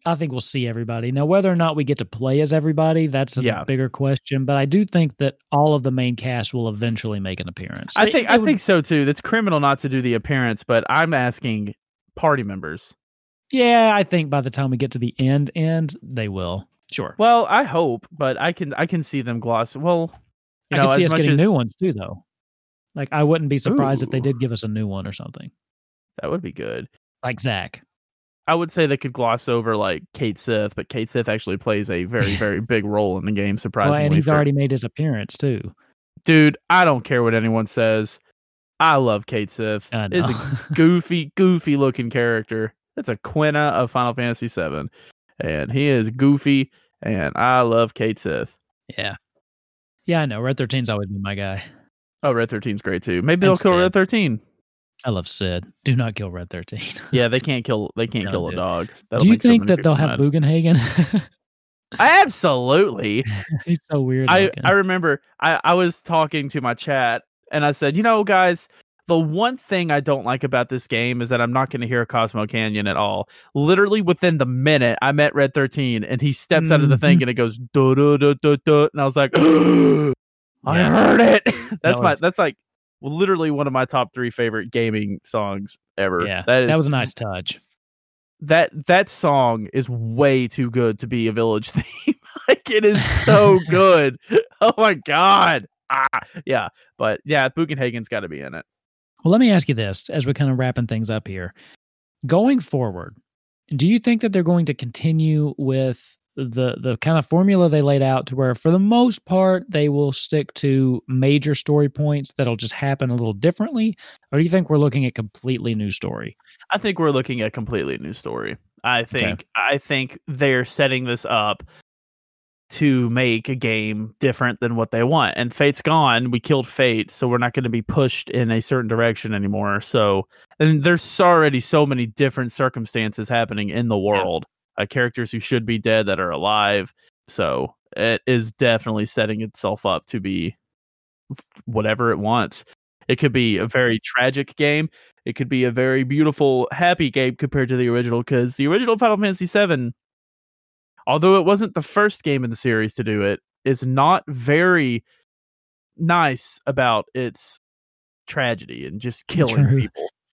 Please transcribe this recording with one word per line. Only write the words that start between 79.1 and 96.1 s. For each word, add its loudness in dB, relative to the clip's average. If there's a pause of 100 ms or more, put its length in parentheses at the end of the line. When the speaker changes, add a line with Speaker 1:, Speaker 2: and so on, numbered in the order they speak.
Speaker 2:
like, 2
<gasps> 2
"I 6 (540)
Speaker 1:
Yeah. 2
Speaker 2:
heard 4
it." 6
<laughs> 0 (280)
That's 2
Speaker 1:
That 0
Speaker 2:
my, 4
Speaker 1:
was -2
Speaker 2:
that's, 0
like, 0 (460)
literally 0
one -2
of -4
my 2
top -2
three -4
favorite -4
gaming -2
songs -6 (200)
ever. 0
Speaker 1:
Yeah, -6
Speaker 2:
That 4
is 0
Speaker 1:
that 2
was 2
a 0
nice -2
touch. -8 (800)
Speaker 2:
That, 2 (180)
that 4
song 0
is -2
way 0
too -4
good 0
to -10
be -2
a 0
Village 0
<laughs> -16
theme. -4 (320)
Like, 2
it 2
is 4 (220)
so 8
Speaker 1:
<laughs> -10
Speaker 2:
good. 4 (460)
Oh 6
my 4
God. 4 (220)
Ah, 0 (380)